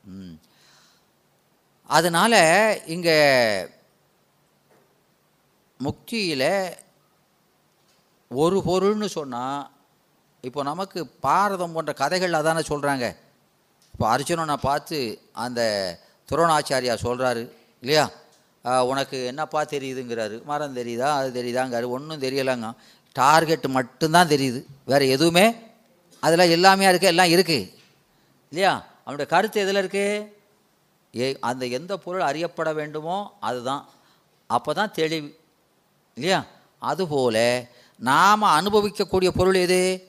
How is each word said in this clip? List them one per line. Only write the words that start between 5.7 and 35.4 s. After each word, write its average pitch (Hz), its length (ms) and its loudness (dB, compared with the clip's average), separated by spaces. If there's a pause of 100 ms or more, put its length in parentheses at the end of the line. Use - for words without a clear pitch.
முக்தியில 151 640 -4 (1900)
ஒரு 165 340 2
பொருள்னு 202 420 0 (100)
சொன்னா, 127 280 -8 (1000)
இப்போ 131 200 -8
நமக்கு 175 360 -8 (260)
பாரதம் 180 480 0
போன்ற 160 200 -6
கதைகள் 170 460 0
அதானே 160 320 0
சொல்றாங்க. 143 340 -2 (880)
இப்போ - 220 -4
அர்ஜுனனை 151 440 -2 (100)
பார்த்து 147 320 -2 (460)
அந்த 120 160 -4 (680)
துரோணாச்சாரியா 143 680 0 (100)
சொல்றாரு 123 380 -2 (400)
இல்லையா? 143 220 2 (600)
ஆ, 120 60 -2 (140)
"உனக்கு 135 400 -4
என்னப்பா 151 380 -6
தெரியுதுங்கிறாரு, 127 800 -8
மரம் 147 320 -6
தெரியுதா, 120 340 -4 (100)
அது 135 180 -4
தெரியுதாங்கிறாரு, 123 580 -4
ஒண்ணும் 151 260 -10
தெரியலங்க, 131 480 -4 (460)
டார்கெட் 151 520 4
மட்டும்தான் 156 680 2
தெரியுது, 135 260 0 (260)
வேற 139 200 4
எதுவுமே 165 400 4 (800)
அதுல 165 240 6
எல்லாமே 190 420 6
இருக்கு, 180 240 4
எல்லாம் 175 220 4
இருக்கு 165 240 2 (920)
இல்லையா?" 175 220 0 (320)
அவனுடைய 139 260 -8
கருத்து 208 320 0
எதுல 196 180 0
இருக்கு? 190 220 -4 (1080)
ஏ, 117 120 -4 (140)
அந்த 127 260 -6
எந்த 139 320 -6
பொருள் 180 240 -8
அறியப்பட 160 520 -4
வேண்டுமோ 156 420 -8 (240)
அதுதான், 123 420 -6 (680)
அப்பதான் 151 500 -2
தெளிவு 156 300 -4 (880)